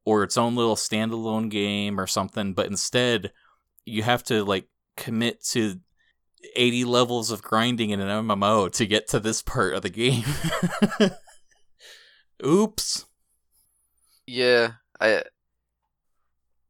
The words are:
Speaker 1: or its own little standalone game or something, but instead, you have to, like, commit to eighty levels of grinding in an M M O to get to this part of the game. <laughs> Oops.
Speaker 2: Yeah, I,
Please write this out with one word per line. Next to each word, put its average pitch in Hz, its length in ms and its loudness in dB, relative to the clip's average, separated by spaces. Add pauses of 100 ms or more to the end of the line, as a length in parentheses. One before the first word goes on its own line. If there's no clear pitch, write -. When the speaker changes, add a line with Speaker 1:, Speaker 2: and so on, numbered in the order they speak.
Speaker 1:
or 107 180 4
its 95 140 -2
own 120 180 2
little 117 220 2
standalone 110 720 -2
game 101 500 -2
or 95 80 -4
something, 98 480 -4
but 98 120 0
instead, 113 680 -2 (520)
you 110 180 -6
have 120 220 0
to, 110 200 0
like, 98 240 -2 (280)
commit 117 480 -4
to 104 360 -2 (720)
eighty 123 300 2
levels 120 460 2
of 107 100 -6
grinding 113 500 0
in 101 100 -2
an 98 80 -4
M 110 220 -2
M 101 120 0
O 101 260 4
to 113 180 -2
get 104 220 0
to 123 120 0
this 107 220 -2
part 95 320 0
of 95 80 -4
the 98 80 -4
game. 117 340 0 (720)
<laughs> 202 120 4 (1300)
Oops. 202 640 0 (1200)
Speaker 2:
Yeah, 123 460 4 (280)
I, 107 220 4 (1500)